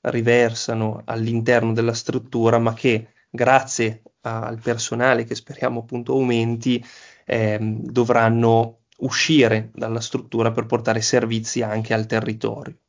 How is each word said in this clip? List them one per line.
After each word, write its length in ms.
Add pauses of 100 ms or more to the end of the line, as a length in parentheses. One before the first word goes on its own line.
riversano 1040
all'interno 680
della 220
struttura, 640
ma 160
che 340 (220)
grazie 720 (180)
a-, 220
al 180
personale 640
che 100
speriamo 460
appunto 320
aumenti, 720 (400)
ehm, 560
dovranno 1000 (180)
uscire 760
dalla 280
struttura 500
per 140
portare 340
servizi 640
anche 320
al 100
territorio. 720 (120)